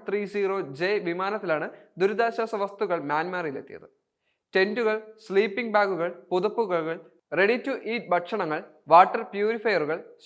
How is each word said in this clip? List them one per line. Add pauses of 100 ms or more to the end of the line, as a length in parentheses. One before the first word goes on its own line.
ത്രീ
സീറോ
ജെ
വിമാനത്തിലാണ് (280)
ദുരിതാശ്വാസ
വസ്തുക്കൾ
മ്യാൻമാറിലെത്തിയത്. (680)
ടെന്റുകൾ, (260)
സ്ലീപ്പിംഗ്
ബാഗുകൾ,
പുതപ്പുകകൾ, (360)
ready
to
eat
ഭക്ഷണങ്ങൾ, (240)
വാട്ടർ
പ്യൂരിഫയറുകൾ, (220)